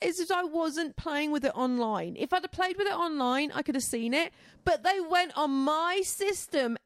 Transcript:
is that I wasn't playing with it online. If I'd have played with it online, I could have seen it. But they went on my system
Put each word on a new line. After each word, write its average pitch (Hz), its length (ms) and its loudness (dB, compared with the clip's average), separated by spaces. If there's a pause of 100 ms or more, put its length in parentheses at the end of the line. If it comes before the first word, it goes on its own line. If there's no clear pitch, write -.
is 349 240 -2
that 349 100 -2
I 359 100 0
wasn't 320 500 -2
playing 302 360 -2
with 285 140 0
it 262 80 2
online. 226 640 -2
If - 160 -2
I'd 370 100 2
have 370 80 -8
played 370 260 0
with 403 100 0
it 392 60 0
online, 294 600 0
I - 80 -2
could 247 140 -2
have 262 80 0
seen 233 300 -2
it. 320 200 0 (300)
But 339 200 2
they 381 180 4
went 349 360 2
on 294 140 2
my 311 520 2
system 330 840 0